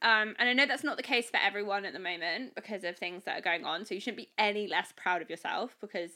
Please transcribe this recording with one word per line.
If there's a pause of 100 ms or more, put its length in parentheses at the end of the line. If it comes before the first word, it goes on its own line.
Um,
and
I
know
that's
not
the
case
for
everyone
at
the
moment
because
of
things
that
are
going
on,
so
you
shouldn't
be
any
less
proud
of
yourself
because